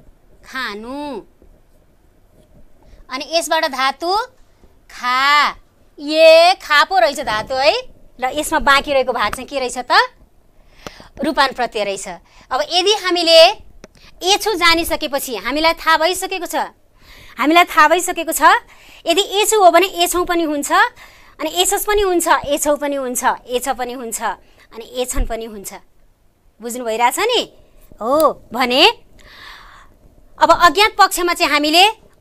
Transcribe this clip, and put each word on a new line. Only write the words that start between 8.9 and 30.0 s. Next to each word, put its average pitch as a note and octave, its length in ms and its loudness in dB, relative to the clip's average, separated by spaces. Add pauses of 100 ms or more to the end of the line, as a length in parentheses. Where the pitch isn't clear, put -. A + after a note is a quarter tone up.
रहेको C4 200 0
भाग A3 220 -4
चाहिँ B3 140 -14
के C#4 100 -8
रहेछ B3+ 200 -6
त? B3 140 -4 (1300)
रूपान C#4 280 0
प्रत्यय A#3 320 -4
रहेछ। G3 240 -8 (420)
अब C4+ 100 -4 (120)
यदि F#4 200 0
हामीले F4 560 4 (760)
एछु G4+ 320 0
जानिसकेपछि D#4 840 -2
हामीलाई C#4+ 360 -2
थाहा D#4+ 240 0
भइसकेको F4+ 500 -4
छ, D#4 80 -10 (840)
हामीलाई D#4+ 260 4
थाहा D4+ 240 4
भइसकेको E4+ 440 -2
छ, C#4 100 -2 (640)
यदि E4+ 160 0
एछु G#4 420 0
हो E4+ 60 10
भने E4+ 160 4
एछौँ F4 380 -2
पनि F4 180 -2
हुन्छ, D4 300 -4 (680)
अनि D#4 100 -6 (120)
एछस F#4 220 -2
पनि G#4 180 0
हुन्छ, F4+ 260 -2 (180)
एछौँ D4 300 -2
पनि C#4+ 200 -6
हुन्छ, B3+ 280 -6 (220)
एछ B3 220 -6
पनि B3 240 -6
हुन्छ, A#3+ 300 -12
अनि - 640 -12
एछन् B3 420 -4
पनि A3+ 180 -8
हुन्छ। G#3 300 -16 (880)
बुझ्नु A#3+ 220 -10
भइरहेछ A#3 340 0
नि? G#4 340 -2 (500)
हो D4 500 0
भने C4 360 2 (1500)